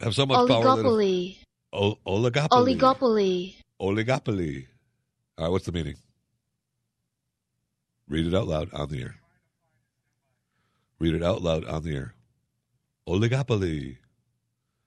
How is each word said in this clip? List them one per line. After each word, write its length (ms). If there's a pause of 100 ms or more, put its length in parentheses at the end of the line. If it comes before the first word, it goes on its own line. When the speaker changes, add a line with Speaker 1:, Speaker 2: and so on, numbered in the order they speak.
Speaker 1:
have 140
so 100
much 240
power 140
that" 220
Speaker 2:
Oligopoly. 520 (340)
Speaker 1:
O-, 240 (100)
oligopoly. 720
Speaker 2:
Oligopoly. 800 (260)
Speaker 1:
Oligopoly. 840 (720)
All 80
right, 60
what's 140
the 60
meaning? 240 (2000)
Read 200
it 80
out 120
loud 260
on 160
the 120
air. 140 (1800)
Read 160
it 80
out 180
loud 240
on 180
the 120
air. 180 (960)
Oligopoly. 880 (880)